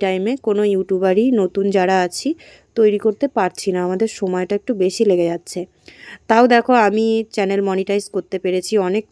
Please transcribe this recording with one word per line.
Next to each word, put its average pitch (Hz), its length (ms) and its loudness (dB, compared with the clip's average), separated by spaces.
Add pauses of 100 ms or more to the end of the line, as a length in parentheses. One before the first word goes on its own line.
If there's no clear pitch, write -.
টাইমে 190 280 -2 (160)
কোনো 208 140 0 (120)
ইউটিউবারই 190 520 0 (160)
নতুন 196 240 -2 (120)
যারা 185 180 2 (120)
আছি - 220 -6 (460)
তৈরি 208 300 2
করতে 208 200 0 (120)
পারছি 190 360 -2
না, 180 140 -2
আমাদের 185 220 -2 (100)
সময়টা 185 400 -2
একটু - 120 -8 (120)
বেশি 185 220 0
লেগে 175 260 2
যাচ্ছে। 170 280 -10 (680)
তাও 233 200 4
দেখো 233 260 4 (140)
আমি 214 180 0 (300)
চ্যানেল 196 340 -2
মনিটাইজ 190 360 -2 (100)
করতে 185 280 -6
পেরেছি, 185 300 -4 (140)
অনেক 208 240 -2